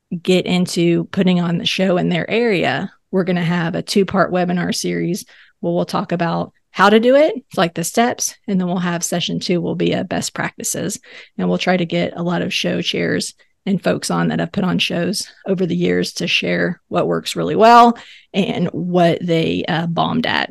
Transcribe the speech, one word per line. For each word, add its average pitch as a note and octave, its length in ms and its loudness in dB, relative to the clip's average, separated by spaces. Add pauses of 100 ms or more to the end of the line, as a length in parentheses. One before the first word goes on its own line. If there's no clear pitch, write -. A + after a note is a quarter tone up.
(220)
get F#3 240 2
into E3+ 600 2
putting F#3 340 2
on E3+ 200 0
the - 60 -6
show F#3+ 300 0
in E3+ 140 0
their E3+ 200 -2
area. F#3 600 0 (200)
We're F#3+ 120 0
gonna F3 200 0
have E3+ 320 -2
a E3+ 60 -4
two-part F#3 520 2
webinar F3+ 420 0
series F3 500 -4 (360)
where F3 120 -2
we'll F3 120 0
talk - 260 -2
about E3+ 400 -2 (200)
how F#3+ 180 6
to A3 100 6
do B3 160 6
it, D#4 220 6
it's - 200 -12
like F3 160 0
the E3+ 120 -4
steps, - 500 -2 (140)
and F#3+ 100 2
then F3+ 80 0
we'll F3+ 120 -2
have F3 220 -2
session E3+ 380 -4
two E3+ 220 0
will F3 140 -4
be E3+ 180 0
a F3+ 100 -2
best E3+ 300 -6
practices. - 640 -6 (380)
And F3+ 100 -2
we'll F3+ 100 0
try F#3 200 0
to F3 80 0
get E3+ 320 -2
a F3 60 -4
lot E3+ 180 -2
of F3+ 120 -4
show F3 280 -2
chairs F3 520 -2 (320)
and F#3+ 160 0
folks - 300 -2
on E3+ 160 0
that D#3+ 120 -2
have E3 120 -4
put F#3 140 -2
on F3 120 0
shows F3+ 540 -4 (160)
over F#3+ 180 0
the E3 100 -2
years F3+ 400 0
to F3 120 -4
share F3 640 -2
what E3+ 180 0
works E3 260 -4
really E3+ 220 -2
well A#3 420 6 (360)
and - 400 0
what F3 520 2
they, E3 440 0
uh, E3+ 180 0
bombed D#3+ 380 0
at. D2+ 260 -2